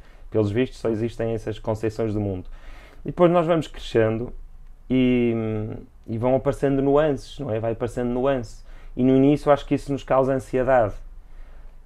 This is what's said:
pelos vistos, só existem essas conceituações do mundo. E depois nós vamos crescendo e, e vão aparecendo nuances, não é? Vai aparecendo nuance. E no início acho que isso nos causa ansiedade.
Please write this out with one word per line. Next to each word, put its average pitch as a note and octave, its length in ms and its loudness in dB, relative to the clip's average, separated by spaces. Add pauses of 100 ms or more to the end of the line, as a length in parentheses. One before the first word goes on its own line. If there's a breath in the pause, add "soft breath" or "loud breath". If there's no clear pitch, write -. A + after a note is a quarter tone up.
(300 soft breath)
pelos G#2+ 220 2
vistos, B2+ 280 -2
só A2+ 100 -2
existem A2+ 440 -2
essas G#2+ 260 -6
conceituações A2 540 -2
do G#2 80 -2
mundo. F#2+ 240 -4 (580 loud breath)
E - 60 -10
depois F3 220 4
nós F3 140 2
vamos E3 220 2
crescendo A2+ 640 0 (580)
e, B2 440 2 (760)
e A2+ 100 -6
vão B2+ 180 2
aparecendo C3+ 460 0
nuances, C#3 580 2
não C#3 120 -8
é? A2 80 -2
Vai A2+ 140 -2
aparecendo A#2+ 360 -4
nuance. B2+ 540 -2 (320 soft breath)
E B2+ 80 0
no C3 120 6
início C#3+ 360 6
acho C#3 140 4
que - 100 -2
isso C#3 160 -4
nos C3 120 -4
causa C3 300 2
ansiedade. B2+ 600 2 (920 soft breath)